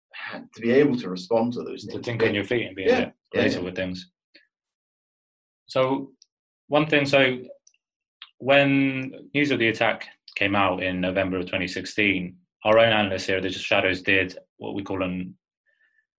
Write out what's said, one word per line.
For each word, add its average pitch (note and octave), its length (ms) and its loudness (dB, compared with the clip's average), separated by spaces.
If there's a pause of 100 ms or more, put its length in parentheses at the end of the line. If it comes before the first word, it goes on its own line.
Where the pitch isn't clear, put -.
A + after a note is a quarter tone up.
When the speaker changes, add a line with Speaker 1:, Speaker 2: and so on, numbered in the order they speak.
(140)
Speaker 1:
ha-, - 260 -14 (140)
to A2 60 -18
be A#2 120 0
able C3+ 260 4
to G2 100 -6
respond A2+ 440 0
to A#2+ 100 -6
those F#2 220 -10
Speaker 2:
To G#2 80 -14
Speaker 1:
things. G2+ 140 -8
Speaker 2:
think A#2 160 -2
on G#2 120 2
your G2+ 100 -2
feet A2+ 220 -2
and F#2 80 -14
be F#2+ 100 -8
Speaker 1:
Yeah, D3+ 260 2 (220)
Speaker 2:
creative G2+ 200 2
Speaker 1:
yeah, F2 60 -4
yeah. F2+ 60 -6
Speaker 2:
with F2+ 120 -8
things. F#2 340 -6 (1600)
So C3 460 -2 (560)
one D3+ 180 2
thing, D3 200 2
so C3+ 320 4 (1000)
when C3+ 760 2 (220)
news C#3+ 160 2
of B2+ 80 0
the A#2 100 2
attack A2 400 0 (280)
came G2+ 200 0
out F#2 260 2
in F#2 180 -2
November F#2 380 0
of F2+ 80 -4
twenty F2+ 220 -4
sixteen, F#2 680 -2 (280)
our A2 140 6
own A2+ 140 6
analysts G2 340 0
here, F#2+ 140 0
the F#2 100 -2
Shadows, F#2 520 0
did F#2+ 340 0 (200)
what G#2+ 180 -10
we G2+ 80 -6
call F#2+ 200 -6
an F#2 320 -6 (840)